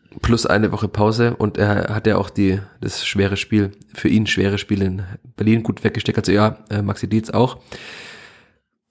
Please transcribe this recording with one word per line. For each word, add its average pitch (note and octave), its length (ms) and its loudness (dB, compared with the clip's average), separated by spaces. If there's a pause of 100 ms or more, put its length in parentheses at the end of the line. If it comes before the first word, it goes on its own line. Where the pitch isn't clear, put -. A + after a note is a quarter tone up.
(220)
Plus A2+ 240 2
eine G#2 240 2
Woche G#2 160 -4
Pause A2 480 2
und - 240 -2
er G#2 340 0
hat G#2 140 -2
ja G#2 120 4
auch F#2+ 120 -2
die, G2 300 2 (200)
das - 240 -6
schwere G2 320 0
Spiel, G2+ 360 0 (200)
für - 160 -2
ihn G#2+ 200 2
schwere G2 300 0
Spiel G2 220 -2
in F#2+ 220 -2 (320)
Berlin A2+ 300 2
gut - 180 -4
weggesteckt. - 360 0
Also G#2+ 120 -2
ja, G#2 400 2
äh, G#2 120 -2
Maxi G2+ 260 -4
Dietz A2 220 0
auch. B2 280 0 (1300)